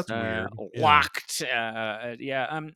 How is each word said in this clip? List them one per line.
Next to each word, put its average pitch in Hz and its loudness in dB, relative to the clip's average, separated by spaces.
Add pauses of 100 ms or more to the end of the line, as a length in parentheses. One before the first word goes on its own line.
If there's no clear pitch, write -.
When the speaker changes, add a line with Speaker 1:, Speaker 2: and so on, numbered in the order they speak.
Speaker 1:
that's - -10
Speaker 2:
uh, 113 -2 (100)
Speaker 1:
weird. 107 -10
Yeah. 120 -6
Speaker 2:
locked. 147 4
Uh, 127 -2
uh, 113 -4
yeah, 135 -2
um, 156 -6